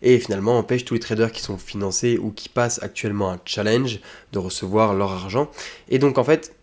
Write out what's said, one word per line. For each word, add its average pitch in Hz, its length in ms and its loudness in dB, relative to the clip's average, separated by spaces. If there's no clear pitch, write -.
et 123 180 8
finalement 107 380 0
empêche 123 280 0
tous - 80 -6
les 117 80 0
traders 113 320 0
qui - 80 -12
sont 98 160 -8
financés 101 600 -2
ou 104 140 -4
qui - 160 -14
passent 120 340 -2
actuellement 101 480 -2
un 92 140 -6
challenge 110 560 0
de 101 80 -4
recevoir 98 540 0
leur 98 180 0
argent. 95 400 -4
Et 131 100 4
donc 135 180 4
en 127 60 4
fait 156 400 0